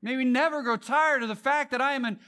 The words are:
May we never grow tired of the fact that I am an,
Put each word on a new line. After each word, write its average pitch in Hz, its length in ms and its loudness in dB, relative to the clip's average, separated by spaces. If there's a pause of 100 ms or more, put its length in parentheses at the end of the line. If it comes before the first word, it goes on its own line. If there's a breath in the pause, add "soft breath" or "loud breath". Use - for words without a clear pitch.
May 240 140 -6
we 262 80 -2
never 285 380 2
grow 233 140 0
tired 285 460 2
of 226 60 -4
the 214 60 -4
fact 277 380 0
that 247 80 -2
I 277 140 0
am 254 100 -4
an, 220 240 -4